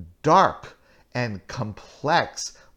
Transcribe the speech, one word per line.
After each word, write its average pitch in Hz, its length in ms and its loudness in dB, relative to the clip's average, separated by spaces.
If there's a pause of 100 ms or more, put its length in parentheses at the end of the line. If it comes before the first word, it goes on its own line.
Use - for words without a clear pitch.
(220)
dark 156 560 4 (380)
and 113 320 -6
complex, - 1080 -4 (220)